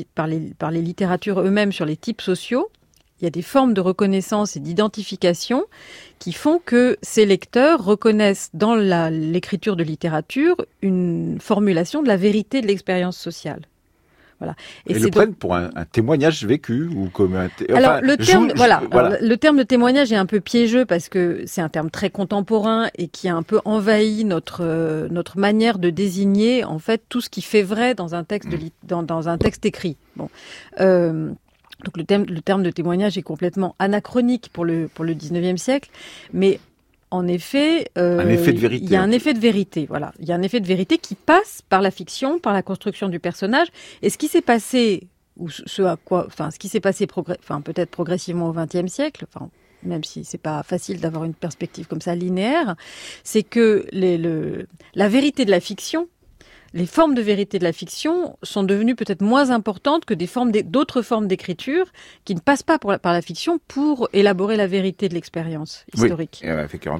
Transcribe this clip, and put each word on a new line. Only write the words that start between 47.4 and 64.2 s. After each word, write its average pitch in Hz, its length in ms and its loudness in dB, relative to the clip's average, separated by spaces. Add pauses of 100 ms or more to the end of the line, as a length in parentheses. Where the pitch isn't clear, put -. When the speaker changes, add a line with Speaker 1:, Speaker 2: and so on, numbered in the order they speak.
Speaker 1:
peut-être 165 300 -6
progressivement 170 580 -4
au - 20 -4
vingtième 170 380 -4
siècle, 277 440 -6
enfin, - 160 -14 (340)
même 170 200 -6
si 156 220 -14
c'est - 120 -12
pas 156 260 -6
facile 180 360 -6
d'avoir 160 240 -4
une 165 120 -6
perspective - 520 -10
comme 160 140 -8
ça 175 120 -4
linéaire, 185 640 -2 (480)
c'est 220 200 0
que 220 500 4
les, 185 240 2
le, 165 500 -4 (260)
la 202 140 2
vérité 269 380 2
de 196 60 4
la 180 100 4
fiction, - 480 -6 (640)
les 170 120 -4
formes 302 300 2
de 240 60 0
vérité 202 380 0
de 175 40 -4
la 170 80 2
fiction 320 720 -4
sont 202 180 -4
devenues 202 320 2
peut-être 202 280 -4
moins 254 300 4
importantes 240 520 0
que 226 100 -4
des 175 140 -4
formes 240 240 -2
d'é-, 202 120 2
d'autres 247 380 0
formes 220 240 -2
d'écriture 226 600 -2 (400)
qui 196 100 -4
ne 170 60 -6
passent 277 200 2
pas 320 160 0
pour 202 140 -2
la, - 80 0
par 175 140 0
la 175 80 0
fiction 320 360 -4 (120)
pour 240 420 -2
élaborer 202 460 2